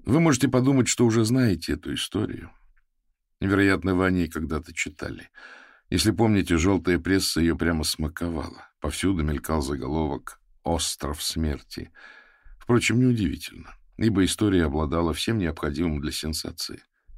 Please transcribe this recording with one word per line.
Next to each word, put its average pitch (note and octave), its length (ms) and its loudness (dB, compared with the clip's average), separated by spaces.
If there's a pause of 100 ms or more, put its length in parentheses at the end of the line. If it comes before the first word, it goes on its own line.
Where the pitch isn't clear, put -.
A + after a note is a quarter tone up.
Вы C3+ 160 2
можете C#3+ 260 4
подумать, B2+ 400 4
что - 180 2
уже A2+ 200 4
знаете A2 480 0
эту D2 220 -6
историю. - 580 -6 (880)
Вероятно, G2 540 2
вы F#2 120 2
о F#2 40 4
ней F2+ 180 2
когда-то D#2 440 -6
читали. - 580 -10 (580)
Если F2+ 240 2
помните, F#2 460 2
жёлтая F2 400 2
пресса F2+ 420 0
её E2 160 2
прямо D#2+ 280 0
смаковала. D#2+ 840 -6 (120)
Повсюду E2 440 -2
мелькал D2+ 380 -2
заголовок C#2 800 -4 (220)
«Остров D2 600 -4
смерти». - 680 -6 (680)
Впрочем, A#2+ 420 2
неудивительно, - 720 -2 (220)
ибо G2 280 2
история F#2 420 2
обладала D#2 480 0
всем A2+ 240 -2
необходимым D#2 640 -2
для D2 100 -6
сенсации. - 720 -8 (360)